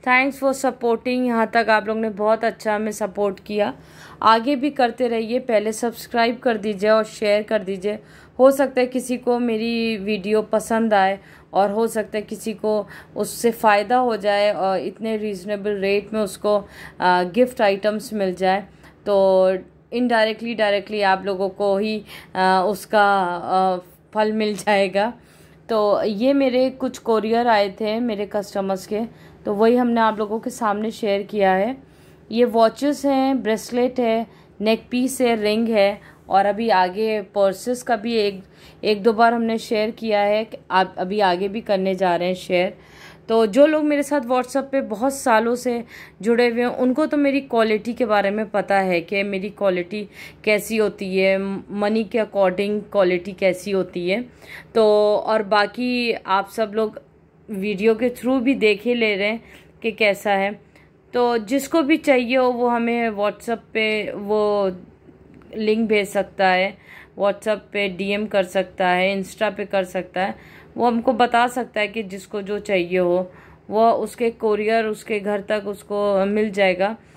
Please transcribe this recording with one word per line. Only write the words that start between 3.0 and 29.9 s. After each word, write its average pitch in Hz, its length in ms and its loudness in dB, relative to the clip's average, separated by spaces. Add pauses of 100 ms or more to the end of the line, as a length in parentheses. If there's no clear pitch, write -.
किया, 208 340 -2 (480)
आगे 226 340 4
भी 269 140 -2
करते 247 380 0
रहिए। 226 320 -2
पहले 220 320 0
सब्सक्राइब 233 680 -2
कर 233 200 0
दीजिए 208 320 -2
और 220 140 4
शेयर 214 400 0
कर 208 200 -2
दीजिए। 196 360 -6 (400)
हो 262 120 8
सकता 262 300 0
है 254 60 2
किसी 254 300 -4
को 240 220 0
मेरी 226 580 -2
वीडियो 208 440 -2
पसंद 220 520 -2
आए 190 260 2 (340)
और 202 180 2
हो 220 160 0
सकता 220 300 -4
है 214 40 -4
किसी 214 320 -8
को 214 340 -2 (280)
उससे - 360 -2
फ़ायदा 214 460 4
हो 240 200 2
जाए 202 360 2
और 185 260 0
इतने 214 380 -6
रीजनेबल 208 540 -6
रेट 202 420 -2
में 220 80 -2
उसको, 202 460 -2 (340)
आ, 180 220 4
गिफ्ट 240 380 0
आइटम्स 208 520 0
मिल 196 220 -2
जाए, 190 260 0 (440)
तो 190 420 4 (460)
indirectly, 226 640 0
डायरेक्टली 202 440 0
आप 190 240 2
लोगों 190 240 -2
को 196 280 0
ही, 214 260 -4 (320)
आ, 185 260 4
उसका, 202 520 2 (100)
आ, 180 540 0 (360)
फल 214 180 0
मिल 214 240 -2
जाएगा। 196 580 0 (560)
तो 208 340 2
ये 220 300 0
मेरे 262 360 2
कुछ 262 280 -6
कोरियर 226 500 0
आए 208 220 4
थे 214 300 -4
मेरे 214 260 -4
कस्टमर्स 196 640 -4
के, 214 140 -4 (440)
तो 214 80 -2
वही 226 220 4
हमने 240 260 2